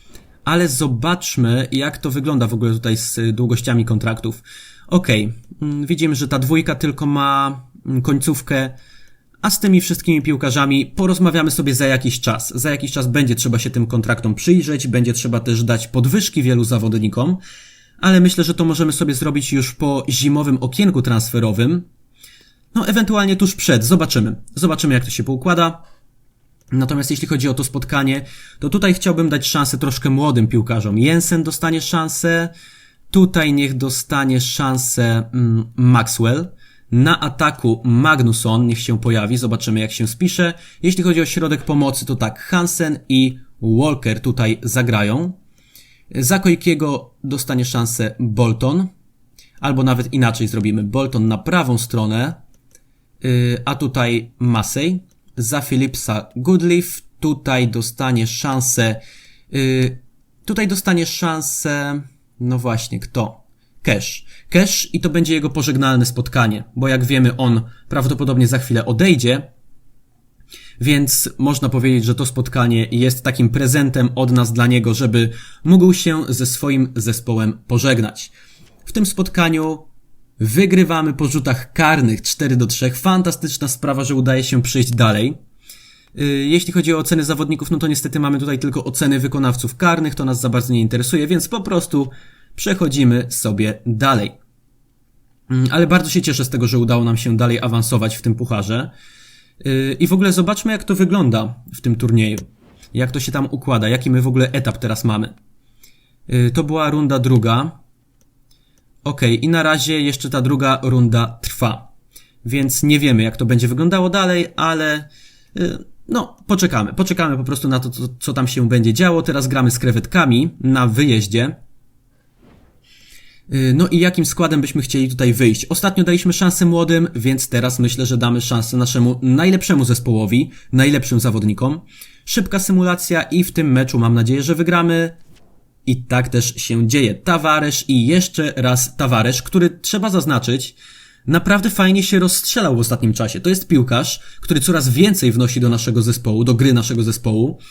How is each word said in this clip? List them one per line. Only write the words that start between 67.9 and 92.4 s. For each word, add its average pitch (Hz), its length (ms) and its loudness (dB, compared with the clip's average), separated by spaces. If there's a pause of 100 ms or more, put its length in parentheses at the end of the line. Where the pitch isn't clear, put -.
za 127 100 0
chwilę 117 280 -2
odejdzie, 127 640 2 (1300)
więc 139 560 0
można 135 320 0
powiedzieć, 127 360 2
że 120 100 2
to 135 100 -2
spotkanie 120 640 0
jest 123 320 0
takim 127 260 2
prezentem 131 640 2
od 127 160 0
nas 120 220 2
dla 120 140 4
niego, 117 260 2
żeby 117 360 2 (340)
mógł 180 300 6
się 160 360 0
ze 127 160 -2
swoim 131 500 0
zespołem 110 580 -2 (140)
pożegnać. 120 640 0 (540)
W - 60 -14
tym 214 140 2
spotkaniu 160 800 -2 (540)
wygrywamy 160 720 2
po 151 140 -2
rzutach 139 460 -4
karnych 147 480 2
cztery 131 340 -2
do 123 120 2
trzech. 127 300 -2
Fantastyczna 175 720 0
sprawa, 139 360 -4
że 139 120 -2
udaje 131 280 2
się 127 180 0
przejść 127 300 0
dalej. 113 460 0 (800)
Y, 143 60 -2
jeśli 147 480 0
chodzi 165 200 2
o 160 40 2
oceny 156 260 0
zawodników, 151 480 -4
no 160 60 0
to 160 100 -2
niestety 147 320 -2
mamy 143 200 0
tutaj 139 200 -4
tylko 139 240 -4
oceny 135 360 0
wykonawców 127 560 -2
karnych, 165 400 0
to 135 100 -6
nas 127 160 -2
za 127 80 -2
bardzo 123 240 0
nie 117 80 2
interesuje, 123 460 0
więc 170 200 0
po 226 140 -6
prostu 156 480 -2 (460)